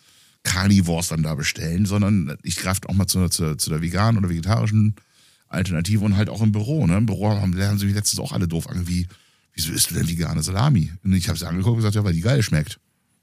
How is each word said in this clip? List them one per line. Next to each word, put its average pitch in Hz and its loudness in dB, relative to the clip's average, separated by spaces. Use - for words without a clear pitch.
Carnivores 92 2
dann 80 -2
da 78 -2
bestellen, 82 -2
sondern 98 0
ich 85 -6
greife 92 -4
auch 90 -4
mal 92 2
zu, 90 2
zu, 78 -2
zu - -4
der 78 -2
veganen 98 0
oder 95 0
vegetarischen 104 2
Alternative 92 0
und 98 2
halt 104 0
auch 101 -4
im 110 4
Büro, 113 0
ne? 87 4
Im 120 2
Büro 95 0
haben, 98 0
haben 101 0
sie 101 0
mich 101 2
letztens - -2
auch - -6
alle 101 0
doof 82 -2
ange-, 90 -4
wie, 90 -2
„Wieso 78 -4
isst - -2
du 85 -4
denn 82 0
vegane 82 -2
Salami?“ 95 2
Und 95 2
ich 90 2
hab 82 -2
sie 85 -8
angeguckt 92 0
und 113 0
gesagt, 107 0
„Ja, 107 2
weil 92 0
die 82 0
geil 123 2
schmeckt.“ - -2